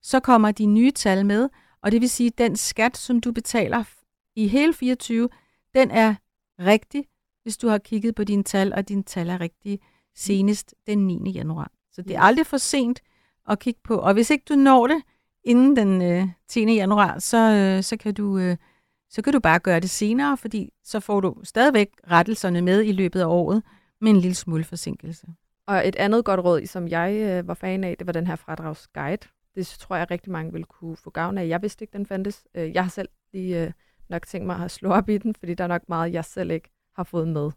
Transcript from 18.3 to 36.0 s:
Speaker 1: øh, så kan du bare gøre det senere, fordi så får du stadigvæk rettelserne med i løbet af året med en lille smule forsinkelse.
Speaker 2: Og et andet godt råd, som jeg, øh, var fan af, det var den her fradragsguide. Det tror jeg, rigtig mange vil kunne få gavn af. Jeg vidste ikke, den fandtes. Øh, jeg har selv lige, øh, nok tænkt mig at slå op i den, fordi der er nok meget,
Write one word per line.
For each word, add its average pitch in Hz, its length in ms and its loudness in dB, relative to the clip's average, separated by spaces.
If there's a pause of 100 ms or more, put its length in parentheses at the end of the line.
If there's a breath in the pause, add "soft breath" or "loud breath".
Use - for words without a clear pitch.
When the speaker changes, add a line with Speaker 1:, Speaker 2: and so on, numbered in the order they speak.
Speaker 1:
øh, 180 200 -2 (520)
så - 120 -8
kan 277 120 0
du 277 60 4
bare 165 200 2
gøre 175 200 0
det 180 100 -6
senere, 254 480 -2
fordi 214 320 -8 (140)
så - 160 -8
får 202 200 -2
du 185 240 -2
stadigvæk 226 460 2 (220)
rettelserne 175 500 2
med 185 220 4
i 214 80 0
løbet 185 300 0
af 175 40 2
året 175 380 2 (380 soft breath)
med 214 100 4
en 208 80 8
lille 180 160 0
smule 160 280 -4
forsinkelse. - 640 -12 (400)
Speaker 2:
Og 190 200 0
et 190 80 0
andet 220 300 2
godt 190 140 0
råd, 175 260 2
som 175 220 -10
jeg, 170 280 -2
øh, 185 320 -4
var 175 60 -8
fan 190 300 -6
af, 175 160 -6
det 180 80 -10
var 175 60 -6
den 170 140 -4
her 165 80 -4
fradragsguide. 156 920 -10 (280)
Det 185 120 -8
tror - 280 -12
jeg, 170 160 -6
rigtig 175 200 -10
mange 165 220 -10
vil 165 120 -10
kunne 165 320 -16
få - 120 -20
gavn 175 280 -6
af. 175 100 -4
Jeg 170 140 -4
vidste 208 220 -10
ikke, - 140 -18
den 202 80 -8
fandtes. 196 380 -8 (120)
Øh, 165 180 -8
jeg 180 100 0
har 185 60 -4
selv 190 200 -12 (240)
lige, 185 320 -6
øh, 170 60 -10 (380)
nok 175 180 -10
tænkt - 200 -10
mig 180 160 -6
at 175 80 -10
slå - 180 -8
op 190 200 2
i 214 80 0
den, 214 180 -4
fordi 175 180 -10
der 180 100 -6
er 175 40 -4
nok 175 220 -4
meget, 170 240 -4